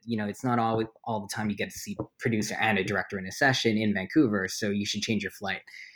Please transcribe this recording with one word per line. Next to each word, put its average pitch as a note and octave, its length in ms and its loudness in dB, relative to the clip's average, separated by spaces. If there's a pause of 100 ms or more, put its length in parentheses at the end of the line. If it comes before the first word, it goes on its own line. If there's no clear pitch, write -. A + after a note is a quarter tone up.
you A#2 120 4
know, G#2+ 100 0
it's G2+ 180 -6
not A#2+ 140 2
all, A2+ 240 2 (220)
all A2 160 -2
the G2 140 -8
time G#2+ 160 -2
you G2 60 -2
get F#2+ 140 -4
to - 80 -14
see G2+ 180 -10 (240)
producer G#2+ 380 0
and G#2+ 200 4
a F#2 60 2
director G2 340 -2
in F#2 80 -6
a F#2+ 60 -8
session B2+ 440 2
in G#2+ 160 2
Vancouver, F#2+ 560 2
so - 220 -4
you G2+ 160 -2
should G#2 160 -4
change G2+ 200 0
your F#2+ 100 -8
flight." F#2+ 280 -8 (360)